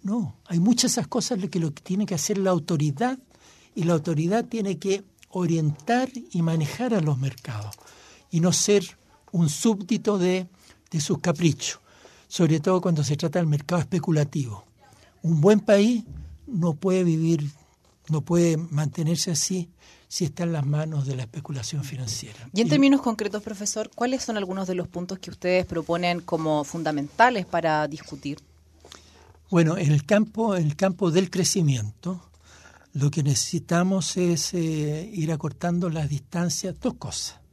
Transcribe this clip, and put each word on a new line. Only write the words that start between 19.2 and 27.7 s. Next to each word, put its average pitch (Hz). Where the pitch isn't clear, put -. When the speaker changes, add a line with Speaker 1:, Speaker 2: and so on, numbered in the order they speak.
Speaker 1:
así 175
si -
está 147
en 170
las 151
manos 147
de 135
la 127
especulación 139
financiera. 120
Speaker 2:
Y 196
en 233
Speaker 1:
Y -
Speaker 2:
términos 277
concretos, 214
profesor, 214
¿cuáles 254
son 226
algunos 190
de 180
los 180
puntos 180
que -
ustedes 180
proponen 170
como 160
fundamentales 165
para 156